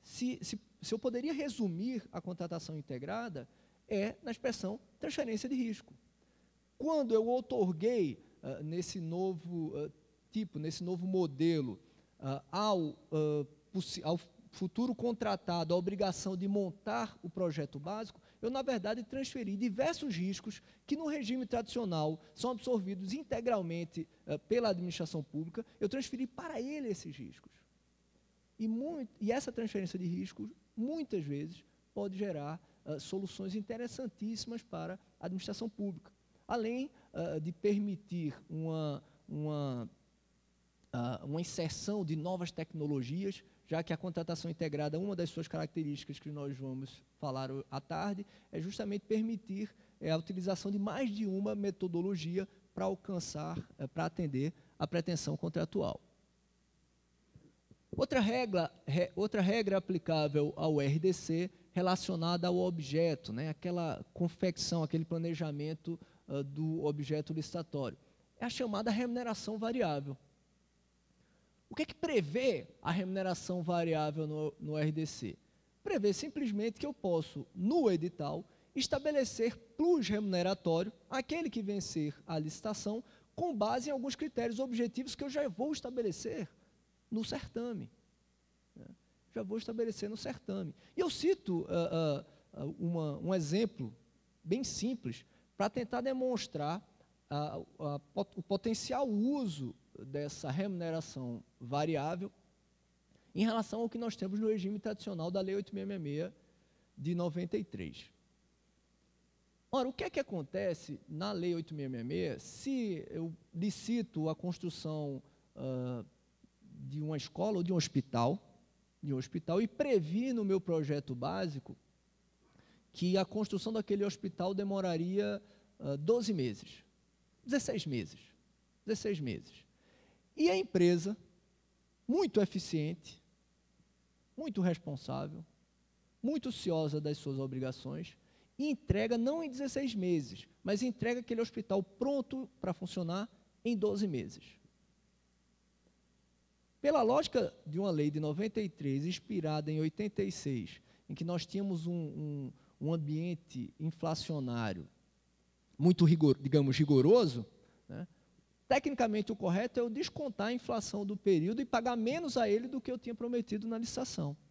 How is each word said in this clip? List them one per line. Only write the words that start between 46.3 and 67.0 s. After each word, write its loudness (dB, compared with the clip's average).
nós -6
vamos -8
falar -4
ho-, -6
à -4
tarde, -4
é -4
justamente -4
permitir, -2
é, -2
a 4
utilização -2
de 0
mais 0
de 0
uma 2
metodologia 0
para -2
alcançar, -2
é, -6
para -2
atender 0
a 0
pretensão -2
contratual. -2
Outra 2
regra, 2
re-, 2
outra 0
regra 4
aplicável 2
ao 4
R 4
D 4
C -2
relacionada 2
ao 4
objeto, 2
né, -2
aquela -2
confecção, 0
aquele 0
planejamento, -2
ah, -2
do -2
objeto 0